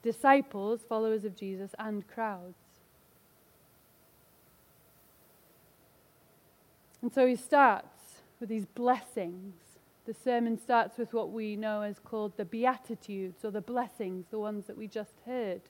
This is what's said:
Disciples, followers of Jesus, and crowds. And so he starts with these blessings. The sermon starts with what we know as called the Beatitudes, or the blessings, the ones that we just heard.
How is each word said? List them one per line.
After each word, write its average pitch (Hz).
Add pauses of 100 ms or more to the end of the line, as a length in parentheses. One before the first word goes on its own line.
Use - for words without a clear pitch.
Disciples, 233
followers 220
of 185
Jesus, 190
and 214
crowds. 185 (4000)
And 240
so 262
he 254
starts - (180)
with 226
these 220
blessings. 196 (500)
The 220
sermon 233
starts 226
with 233
what 220
we 214
know 214
as 208
called 214
the 208
Beatitudes, 220
or 208
the 208
blessings, 202
the 220
ones 208
that 214
we 214
just 208 (100)
heard. 233